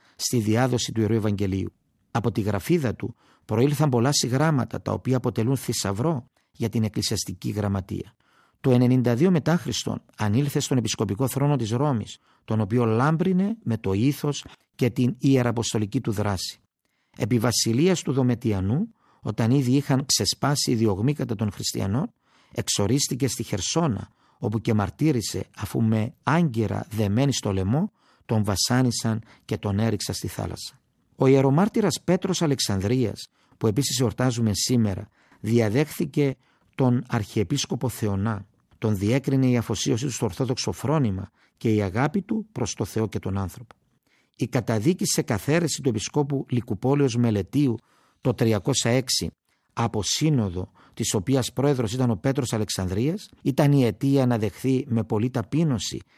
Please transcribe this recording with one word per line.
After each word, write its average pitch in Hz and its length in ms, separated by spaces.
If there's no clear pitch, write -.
στη - 220
διάδοση 113 540
του 107 80
Ιερού 110 140
Ευαγγελίου. 98 580
Από 117 220
τη 113 80
γραφίδα 107 540
του - 200
προήλθαν 143 440
πολλά 123 240
συγγράμματα, 135 680
τα 104 100
οποία 123 240
αποτελούν 120 400
θησαυρό 123 720
για 117 160
την 113 160
εκκλησιαστική 107 640
γραμματεία. 98 640
Το 135 100
ενενήντα 123 440
δύο 160 160
μετά 160 260
Χριστόν - 460
ανήλθε 131 440
στον 131 180
επισκοπικό 110 500
θρόνο 143 280
της 117 140
Ρώμης, 120 480
τον 110 160
οποίο 113 240
λάμπρινε 165 800
με 113 160
το 95 140
ήθος 139 520
και 123 160
την 127 280
ιεραποστολική 120 840
του 117 100
δράση. 101 500
Επί 123 220
βασιλείας 123 640
του 147 100
Δομετιανού, 123 760
όταν 113 240
ήδη 127 220
είχαν 139 340
ξεσπάσει - 640
οι 131 40
διωγμοί 110 380
κατά 123 220
των 104 180
χριστιανών, 107 600
εξορίστηκε 117 760
στη - 140
Χερσόνα, 107 680
όπου 110 220
και 117 140
μαρτύρησε, 104 720
αφού 123 260
με 110 400
άγκυρα 113 680
δεμένη 110 420
στο 107 200
λαιμό, 104 400
τον 110 180
βασάνισαν 113 800
και - 120
τον 101 220
έριξαν 107 360
στη - 140
θάλασσα. 92 520
Ο 139 100
ιερομάρτυρας 139 800
Πέτρος 185 380
Αλεξανδρίας, 117 840
που - 80
επίσης 127 340
εορτάζουμε 120 540
σήμερα, 107 540
διαδέχθηκε 131 960
τον 123 340
Αρχιεπίσκοπο 120 800
Θεονά. 101 580
Τον 107 180
διέκρινε 131 500
η 123 100
αφοσίωσή 117 480
του 139 80
στο - 120
ορθόδοξο 120 480
φρόνημα 104 580
και 113 180
η 104 80
αγάπη 127 400
του 220 300
προς - 220
το 117 100
Θεό 110 240
και 95 100
τον 95 200
άνθρωπο. 98 360
Η 123 100
καταδίκη 120 600
σε - 160
καθαίρεση 143 600
του 135 60
Επισκόπου 139 600
Λυκουπόλεως 127 680
Μελετίου 117 600
το 123 140
τριακόσια 117 560
έξι, 123 400
από 113 300
σύνοδο 104 680
της - 200
οποίας 120 380
πρόεδρος 127 400
ήταν 127 180
ο 110 60
Πέτρος 131 360
Αλεξανδρίας, 107 800
ήταν 143 300
η 139 120
αιτία 135 420
να 123 120
δεχθεί 120 500
με 113 160
πολλή 113 260
ταπείνωση 127 720